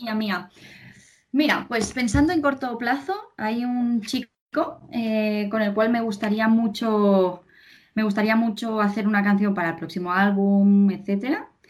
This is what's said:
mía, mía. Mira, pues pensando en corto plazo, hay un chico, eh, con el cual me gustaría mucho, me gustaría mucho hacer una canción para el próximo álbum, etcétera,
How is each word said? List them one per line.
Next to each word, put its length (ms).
mía, 140
mía. 360
Mira, 360
pues 240
pensando 400
en 100
corto 360
plazo, 360
hay 260
un 380
chico, 800
eh, 580
con 120
el 120
cual 160
me 120
gustaría 460
mucho, 960
me 100
gustaría 320
mucho 440
hacer 280
una 160
canción 300
para 160
el 60
próximo 360
álbum, 800
etcétera, 600